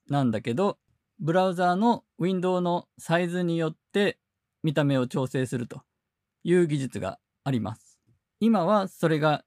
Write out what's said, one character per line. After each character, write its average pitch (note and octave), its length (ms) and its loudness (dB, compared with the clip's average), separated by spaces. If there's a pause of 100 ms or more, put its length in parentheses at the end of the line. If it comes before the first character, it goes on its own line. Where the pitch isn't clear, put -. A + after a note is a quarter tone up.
な C#3 140 0
ん B2 80 2
だ G#2+ 80 -4
け A#2 140 -4
ど、 F#3 240 -2 (420)
ブ D#3 140 -2
ラ F#3 160 2
ウ F#3 40 -2
ザ F3+ 180 2
ー F3+ 40 0
の A3+ 300 0 (120)
ウ E3 100 -2
ィ F#3+ 80 0
ン F3+ 40 -2
ド F3+ 200 0
ウ - 20 0
の F3 260 -2 (100)
サ E3+ 220 0
イ F3+ 80 0
ズ F3+ 160 -4
に E3 140 0
よ D#3+ 140 -2
っ - 40 -14 (160)
て G3+ 280 0 (440)
見 D#3+ 100 0
た D3 120 2
目 C#3 120 2
を B2+ 80 0
調 B2+ 220 -4
整 C3 180 -2
す B2+ 120 -6
る A#2+ 100 -6
と - 140 -16 (640)
い E3+ 100 0
う F3 120 6
技 D3+ 140 -2
術 B2 220 -6
が F#2 180 -8 (240)
あ C#3 80 -2
り B2 80 0
ま G#2+ 160 -6
す。 - 240 -20 (400)
今 G#3+ 240 2
は G3 240 2
そ - 220 -2
れ D#3 100 2
が D3+ 280 2